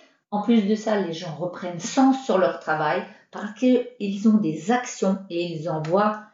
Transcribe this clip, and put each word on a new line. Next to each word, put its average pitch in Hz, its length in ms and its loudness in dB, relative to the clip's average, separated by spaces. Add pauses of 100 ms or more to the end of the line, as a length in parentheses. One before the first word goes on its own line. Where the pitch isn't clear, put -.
(300)
En 208 120 -2
plus 220 260 4
de 214 60 2
ça, 214 260 0
les 170 140 -4
gens 160 200 -10
reprennent 175 460 -8
sens 262 460 2
sur 196 100 2
leur 180 240 2
travail 156 420 -2 (280)
parce 196 280 -12
qu'ils 226 680 2
ont 214 80 8
des 160 340 -2
actions 214 480 0 (120)
et 175 160 -4
ils 160 240 -6
en 156 100 -4
voient 175 540 0